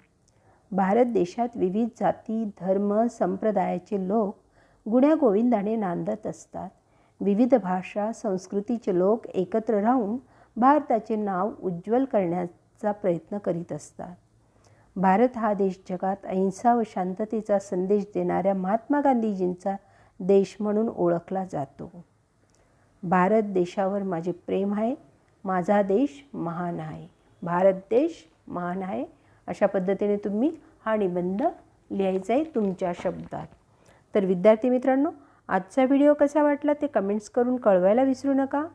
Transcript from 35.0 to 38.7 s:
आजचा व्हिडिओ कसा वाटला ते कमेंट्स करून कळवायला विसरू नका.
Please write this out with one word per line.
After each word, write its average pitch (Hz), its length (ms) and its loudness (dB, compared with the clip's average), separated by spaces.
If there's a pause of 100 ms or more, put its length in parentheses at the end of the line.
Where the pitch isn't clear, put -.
आजचा 190 360 0
व्हिडिओ 277 300 6
कसा 294 280 2
वाटला 294 300 2
ते 294 140 -4
कमेंट्स 208 440 -2
करून 247 260 0
कळवायला 208 460 4
विसरू 269 320 0
नका. 277 400 -2